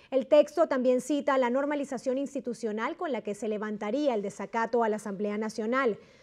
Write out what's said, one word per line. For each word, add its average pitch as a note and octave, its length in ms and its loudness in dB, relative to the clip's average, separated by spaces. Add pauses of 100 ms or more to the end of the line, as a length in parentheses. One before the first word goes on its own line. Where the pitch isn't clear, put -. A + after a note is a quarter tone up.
(120)
El C4 160 0
texto D4+ 400 6
también B3+ 340 2
cita C#4 380 0
la B3 100 2
normalización C4+ 720 -2
institucional A#3 760 -6
con E4+ 160 -4
la A3 100 -4
que G#3 120 -6
se A3 160 -6
levantaría G#3+ 640 -2
el G#3 80 -2
desacato A3+ 640 -2
a A3 60 2
la G#3+ 80 -2
Asamblea G#3 420 -6
Nacional. A3 580 -2 (260)